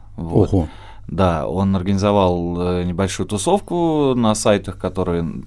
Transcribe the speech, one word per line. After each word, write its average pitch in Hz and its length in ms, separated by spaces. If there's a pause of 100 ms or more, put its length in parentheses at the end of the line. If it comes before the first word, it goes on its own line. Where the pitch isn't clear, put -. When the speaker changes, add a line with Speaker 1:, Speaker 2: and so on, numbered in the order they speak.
(160)
Speaker 1:
Вот. 82 380
Speaker 2:
Ого. 82 140 (380)
Speaker 1:
Да, 85 400
он 98 300
организовал, 92 840
э, 90 260
небольшую 90 420
тусовку 160 920
на 110 180
сайтах, 98 440
которые, 87 680